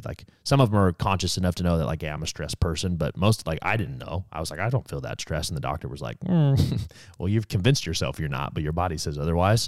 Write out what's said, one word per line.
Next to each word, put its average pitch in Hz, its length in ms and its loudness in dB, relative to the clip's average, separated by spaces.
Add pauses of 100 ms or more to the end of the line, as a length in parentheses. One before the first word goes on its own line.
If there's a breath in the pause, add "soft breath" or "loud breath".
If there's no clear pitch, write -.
Like, - 200 -10 (180 soft breath)
some 139 180 4
of 110 100 6
them 104 80 4
are 92 140 6
conscious 95 440 0
enough 90 180 2
to 87 80 -4
know 87 140 4
that, 78 80 0
like, 78 160 -4
"Yeah, 76 120 -6
I'm 76 100 -8
a 76 40 -6
stressed - 340 -8
person," 87 340 0
but 78 220 -2
most, 104 280 2
like, 80 160 -4
I 101 140 0
didn't 113 220 -4
know. 92 340 -8
I 80 80 -8
was 82 100 -6
like, 73 100 -8
"I 107 100 0
don't 127 180 -2
feel 71 140 -8
that - 180 -8
stress." - 300 -6
And 76 80 -4
the 67 40 -4
doctor 65 280 -6
was - 120 -10
like, 58 200 -10
"Mm, 139 600 4 (220 loud breath)
<laughs> - 160 -20
well, 85 80 -2
you've 104 220 0
convinced 110 360 2
yourself 82 340 -2
you're 78 100 -2
not, 67 240 -4
but 82 100 -4
your 78 100 0
body 87 240 0
says 73 200 -4
otherwise." 87 500 4